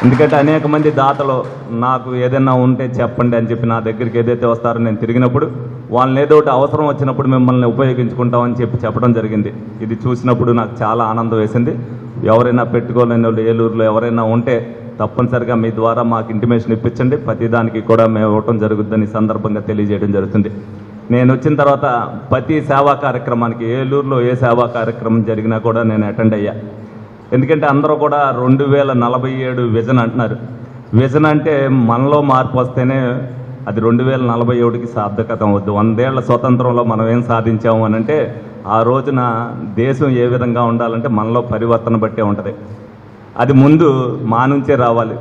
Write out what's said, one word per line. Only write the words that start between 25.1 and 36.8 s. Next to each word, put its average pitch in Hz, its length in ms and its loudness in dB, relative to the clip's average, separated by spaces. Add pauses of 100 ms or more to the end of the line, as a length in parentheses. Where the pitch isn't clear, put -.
జరిగినా 110 340 -2
కూడా 113 260 0
నేను 107 240 0
అటెండ్ 110 260 0
అయ్యా. 104 200 -2 (800)
ఎందుకంటే 139 320 2
అందరూ 147 300 2
కూడా 143 460 0
రెండు 131 220 2
వేల 135 300 2
నలభై 123 380 0
ఏడు 127 300 -4
విజన్ 117 380 0
అంటున్నారు. 113 360 -2 (580)
విజన్ 131 320 4
అంటే 151 420 2
మనలో 131 540 2
మార్పు 127 360 2
వస్తేనే 127 420 0 (680)
అది 104 140 -4
రెండు 117 220 2
వేల 131 180 0
నలభై 120 360 0
ఏడుకి 120 300 0
సార్థకతం 107 600 -2
అవుద్ది. 101 220 0
వందేళ్ల 113 480 0
స్వతంత్రంలో 120 640 2